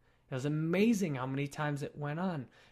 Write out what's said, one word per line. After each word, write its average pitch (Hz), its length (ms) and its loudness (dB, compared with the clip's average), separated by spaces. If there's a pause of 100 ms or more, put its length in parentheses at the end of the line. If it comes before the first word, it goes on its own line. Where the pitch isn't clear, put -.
(300)
It 139 40 -6
was 127 100 -2
amazing 170 680 2
how 127 120 -2
many 139 220 -2
times 147 340 -2
it - 140 -8
went 147 240 -4
on, 165 260 -2 (260)